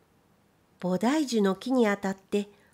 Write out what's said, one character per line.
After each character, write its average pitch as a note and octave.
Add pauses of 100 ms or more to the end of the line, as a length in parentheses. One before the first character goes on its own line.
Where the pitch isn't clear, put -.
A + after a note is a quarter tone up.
(800)
菩 F3+
提 C#4
樹 A3+
の F#3+
木 B3
に B3
当 G3+
た G3+
っ F#3+
て G3+ (260)